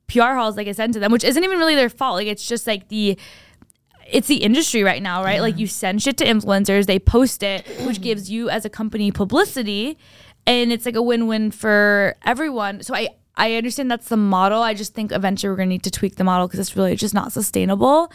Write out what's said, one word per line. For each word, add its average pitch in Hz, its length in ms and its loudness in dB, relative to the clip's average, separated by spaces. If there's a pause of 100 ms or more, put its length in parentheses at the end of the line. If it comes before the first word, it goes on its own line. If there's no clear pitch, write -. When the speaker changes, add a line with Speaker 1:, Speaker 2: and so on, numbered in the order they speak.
Speaker 1:
P 240 120 2
R 254 160 4
hauls, 220 220 -2
like, 208 100 -6
I 208 40 -6
send 220 200 -2
to 214 80 -2
them, 208 100 2
which 233 140 4
isn't 285 180 2
even 381 160 0
really 320 160 4
their 254 140 4
fault. 240 280 -4
Like, 208 120 -4
it's 208 180 -8
just, 233 200 -6
like, 208 220 -4
the, 208 280 0 (920)
it's - 180 2
the 294 80 2
industry 240 460 2
right 185 200 0
now, 185 220 -4
right? 190 160 0
Like, 220 140 0
Speaker 2:
Yeah. 180 80 -6
Speaker 1:
you 214 60 -2
send 202 340 -4
shit 269 160 0
to 302 80 2
influencers, 202 580 2
they 190 140 2
post - 440 4
it, 196 240 -4 (200)
which 202 160 -4
gives 208 280 -4
you 226 200 -4
as 214 160 -4
a 208 40 -8
company 214 400 -2
publicity, 226 840 -2 (500)
and 240 240 4
it's, 233 160 -2
like, 240 100 -4
a 233 60 0
win-win 226 480 0
for 208 640 2 (100)
everyone. 233 580 -2
So 247 120 -10
I, 214 140 -2 (300)
I 226 160 2
understand 247 360 -4
that's 233 180 -6
the 233 80 0
model. 202 460 2
I 226 120 0
just 202 200 -10
think 214 180 -6
eventually 196 380 -2
we're 185 60 -4
gonna 190 100 -2
need 185 160 -2
to 190 80 -4
tweak 196 260 -4
the 185 80 0
model 180 240 2
'cause 185 120 -8
it's 190 160 -6
really 185 200 2
just 214 160 -4
not - 200 -2
sustainable. 220 840 2